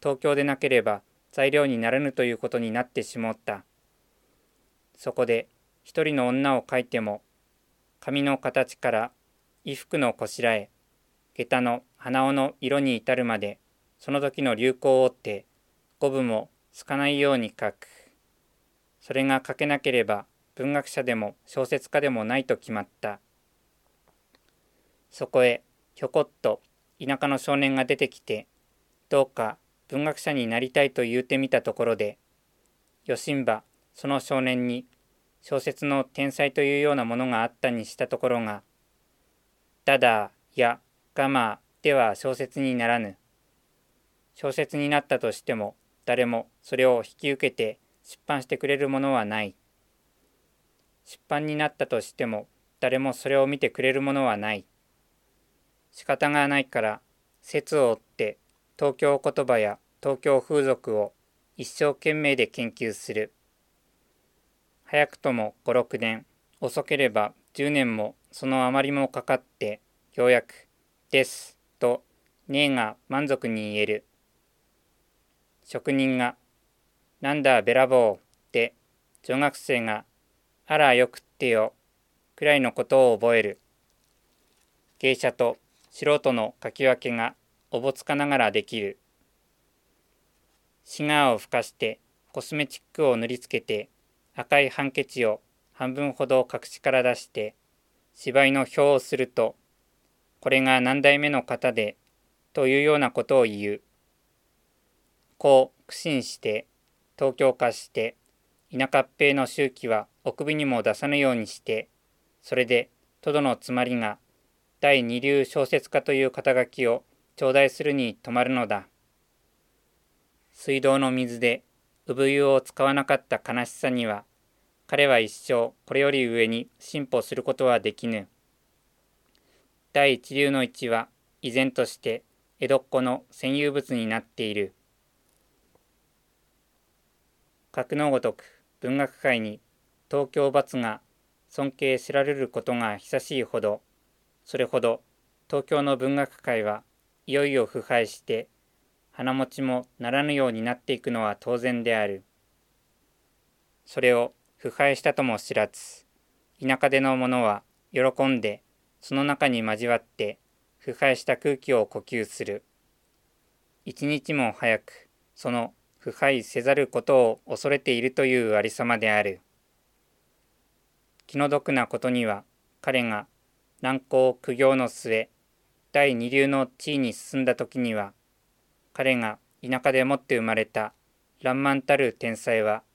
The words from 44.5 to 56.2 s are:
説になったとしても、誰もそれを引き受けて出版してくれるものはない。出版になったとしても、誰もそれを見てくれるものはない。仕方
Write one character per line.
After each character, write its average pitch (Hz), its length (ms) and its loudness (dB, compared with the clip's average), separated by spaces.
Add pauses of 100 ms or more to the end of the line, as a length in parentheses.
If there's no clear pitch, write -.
説 147 260 -4
に 147 120 -2
な 147 100 0
っ - 80 -4
た 127 140 0
と 113 100 -2
し - 120 -8
て 127 120 -4
も、 104 220 -8 (280)
誰 123 220 0
も 117 240 -4 (100)
そ - 160 -8
れ 127 100 4
を 120 180 2
引 - 120 -20
き 143 140 -4
受 135 200 -2
け - 60 -10
て 110 220 -4 (240)
出 - 240 -20
版 139 160 -2
し - 40 -18
て 143 120 -6
く - 80 -6
れ 139 100 0
る 139 120 -2
も 135 100 -2
の 139 160 0
は 117 100 0
な 107 200 -4
い。 98 100 -10 (1500)
出 - 240 -20
版 147 180 -4
に 151 80 -4
な 151 120 0
っ 147 100 -8
た 139 100 -4
と 117 140 -2
し - 120 -10
て 127 140 -4
も、 107 220 -6 (320)
誰 127 180 2
も 135 140 -2
そ - 160 -10
れ 135 100 2
を 135 80 4
見 143 140 -4
て 120 100 0
く - 100 -8
れ 131 120 2
る 135 100 -2
も 139 100 0
の 139 140 0
は 113 100 0
な 107 180 -4
い。 101 120 -12 (1300)
仕 - 120 -20
方 143 240 0